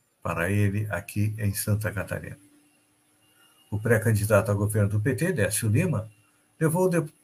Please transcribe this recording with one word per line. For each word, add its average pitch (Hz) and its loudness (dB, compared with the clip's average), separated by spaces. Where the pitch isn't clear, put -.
para 85 -2
ele 104 0
aqui 104 -4
em 101 -2
Santa 104 -2
Catarina. - -8
O 104 -6
pré-candidato 107 2
a 104 2
governo 101 0
do 107 0
P 123 0
T, 165 0
Décio 110 -2
Lima, 131 0
levou 160 2
o - 2
dep-, 165 0